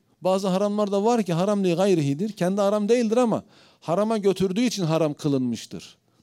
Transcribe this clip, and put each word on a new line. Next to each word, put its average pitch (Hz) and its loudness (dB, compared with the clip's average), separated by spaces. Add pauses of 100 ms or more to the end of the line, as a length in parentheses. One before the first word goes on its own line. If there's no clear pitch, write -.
(200)
Bazı 190 0
haramlar 208 0
da 202 0
var 233 2
ki 180 -2
haramli 190 0
gayrihidir. 170 0
Kendi 190 -2
haram 202 0
değildir 226 2
ama 220 0 (360)
harama 214 0
götürdüğü 190 0
için 208 0
haram 160 0
kılınmıştır. 123 -4 (240)